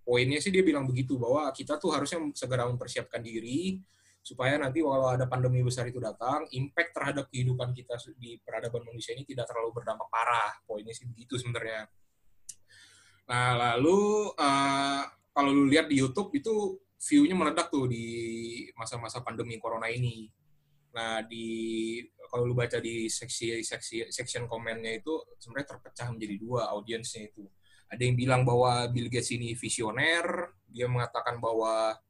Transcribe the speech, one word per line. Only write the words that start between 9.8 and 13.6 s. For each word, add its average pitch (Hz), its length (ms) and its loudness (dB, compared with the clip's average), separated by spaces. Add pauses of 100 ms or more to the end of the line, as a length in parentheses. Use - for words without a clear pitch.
parah. 113 460 2 (100)
Poinnya 110 300 -10
sih 113 120 -14
begitu 120 320 -8
sebenarnya. 113 520 -6 (1400)
Nah, 123 300 4
lalu, 123 460 6 (340)